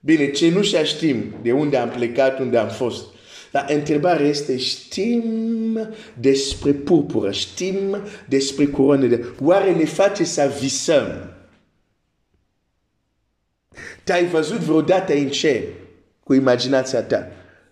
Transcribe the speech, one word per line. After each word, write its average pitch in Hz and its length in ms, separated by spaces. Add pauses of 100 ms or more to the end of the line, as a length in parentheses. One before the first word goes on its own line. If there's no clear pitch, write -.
bine, 147 300
cenușa 170 540
știm 117 580
de 117 100
unde 143 240
am 120 120
plecat, 123 500
unde 120 200
am 107 100
fost. 107 360 (460)
Dar 139 180
întrebarea 147 580
este, 143 320
știm 226 680 (920)
despre 139 540
purpură, 139 600
știm 196 640 (320)
despre 135 380
coroane 135 400
de... 117 200 (140)
oare 180 340
ne 160 100
face 190 400
să 143 360
visăm? 131 760 (2750)
Te-ai 180 240
văzut 165 320
vreodată 165 560
în 143 140
cer 135 340 (600)
cu - 120
imaginația 127 680
ta? 101 260 (440)